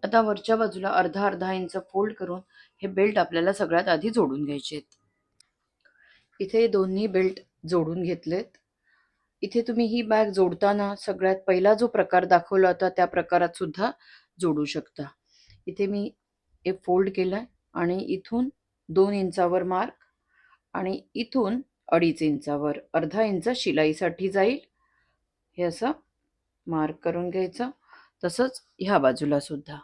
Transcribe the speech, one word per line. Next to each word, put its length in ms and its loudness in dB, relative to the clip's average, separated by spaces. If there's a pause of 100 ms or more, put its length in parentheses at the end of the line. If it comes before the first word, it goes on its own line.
आता 180 2
वरच्या 360 0
बाजूला 340 -2
अर्धा 360 0
अर्धा 260 -2
इंच 240 -6 (160)
फोल्ड 220 -2
करून 260 -8 (420)
हे 60 -6
बेल्ट 300 2
आपल्याला 340 2
सगळ्यात 360 0
आधी 220 2
जोडून 340 0
घ्यायचे 320 -8
आहेत. 200 -16 (1400)
इथे 280 2
दोन्ही 380 0
बेल्ट 340 0 (280)
जोडून 340 0
घेतलेत. 420 -4 (1000)
इथे 200 -2
तुम्ही 240 0
ही 160 -2
बॅग 300 2
जोडताना 640 2
सगळ्यात 400 0 (100)
पहिला 280 4
जो 120 0
प्रकार 380 2
दाखवला 440 4
होता 200 0
त्या 180 2
प्रकारात 500 0
सुद्धा 340 -4 (500)
जोडू 240 0
शकता. 400 -10 (600)
इथे 200 -4
मी 240 -4 (560)
हे 60 -2 (120)
फोल्ड 320 2
केलंय 280 -2 (300)
आणि 320 0
इथून 420 -2 (400)
दोन 260 4
इंचावर 480 0
मार्क 420 -4 (680)
आणि 260 -4 (140)
इथून 460 -2 (320)
अडीच 300 2
इंचावर 560 -2 (160)
अर्धा 280 0
इंच 340 -2
शिलाईसाठी 720 0
जाईल, 300 2 (1000)
हे 40 -2
असं 300 -2 (760)
मार्क 380 -2
करून 260 -2
घ्यायचं. 400 -4 (540)
तसंच 360 -2 (200)
ह्या 180 2
बाजूला 420 2
सुद्धा. 440 -12